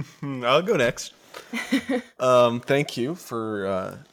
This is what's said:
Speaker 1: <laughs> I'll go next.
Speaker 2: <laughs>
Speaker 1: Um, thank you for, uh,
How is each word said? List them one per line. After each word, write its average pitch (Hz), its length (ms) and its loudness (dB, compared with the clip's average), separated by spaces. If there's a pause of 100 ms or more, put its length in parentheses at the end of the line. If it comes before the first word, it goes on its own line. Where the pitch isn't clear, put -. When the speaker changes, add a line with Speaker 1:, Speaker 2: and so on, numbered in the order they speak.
Speaker 1:
<laughs> - 220 -14
I'll 135 380 2
go 196 140 0
next. - 420 0
Speaker 2:
<laughs> - 60 -20 (960)
Speaker 1:
Um, 120 420 6
thank 139 340 0
you 131 200 -4
for, 110 520 -6
uh, 95 300 -4 (160)